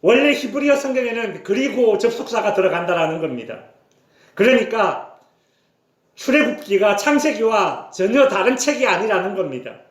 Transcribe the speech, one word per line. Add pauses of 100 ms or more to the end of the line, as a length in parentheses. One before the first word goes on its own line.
원래
히브리어
성경에는
"그리고"
접속사가
들어간다라는
겁니다. (720)
그러니까 (960)
출애굽기가
창세기와
전혀
다른
책이
아니라는
겁니다. (160)